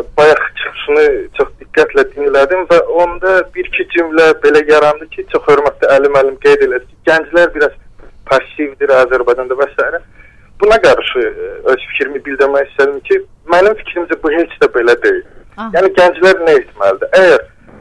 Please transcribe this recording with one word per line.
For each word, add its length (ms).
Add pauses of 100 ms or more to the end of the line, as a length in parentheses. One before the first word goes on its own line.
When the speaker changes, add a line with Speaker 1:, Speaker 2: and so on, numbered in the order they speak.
(100)
Speaker 1:
bayaq 300 (100)
çıxışını 540 (260)
çox 220
diqqətlə 540
dinlədim 580
və 140 (140)
onda 420 (120)
bir-iki 420
cümlə 460
belə 300
yarandı 440
ki, 180
çox 180
hörmətli 460
Əli 180
müəllim 300
qeyd 260
elədi 220
ki, 160
gənclər 500
biraz 240 (460)
passivdir 720
Azərbaycanda 640
və 100
s. 340 (540)
Buna 220
qarşı, 420
e, 320 (100)
öz 220
fikrimi 400
bildirmək 460
istədim 300
ki, 200 (220)
mənim 320
fikrimcə 420
bu 160
heç 240
də 140
belə 260
deyil. 280 (260)
Speaker 2:
Aha. 200
Speaker 1:
Yəni, 200
gənclər 480
nə 160
etməlidir? 560
Əgər 320 (380)